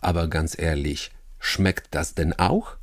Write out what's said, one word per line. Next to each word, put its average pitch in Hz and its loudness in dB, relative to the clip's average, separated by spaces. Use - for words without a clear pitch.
aber 85 2
ganz 80 -2
ehrlich, 73 -2
schmeckt - 0
das 82 -2
denn 82 2
auch? 143 2